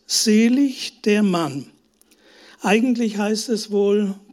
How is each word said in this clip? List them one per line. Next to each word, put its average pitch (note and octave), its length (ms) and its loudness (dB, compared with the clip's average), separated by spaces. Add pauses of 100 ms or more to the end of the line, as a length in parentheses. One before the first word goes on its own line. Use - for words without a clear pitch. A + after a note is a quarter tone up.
„Selig A#3+ 960 0
der G#3 180 2
Mann“. D#3+ 460 -2 (920)
Eigentlich A3+ 580 0
heißt G#3+ 300 -4
es G#3+ 200 -4
wohl, G3+ 460 0 (180)